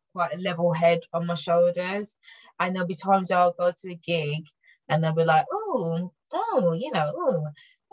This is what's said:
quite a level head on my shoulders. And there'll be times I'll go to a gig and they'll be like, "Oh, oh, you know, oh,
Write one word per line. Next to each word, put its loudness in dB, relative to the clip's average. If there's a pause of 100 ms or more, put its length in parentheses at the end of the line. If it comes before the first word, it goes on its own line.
(120)
quite -4
a -8
level 0
head 4 (140)
on -4
my -2
shoulders. 0 (440)
And -2
there'll -2
be -4
times 2
I'll 4
go 0
to -12
a -12
gig -4 (460)
and 2
they'll 0
be 2
like, 4
"Oh, -4 (220)
oh, 0
you -6
know, 0
oh, -2 (460)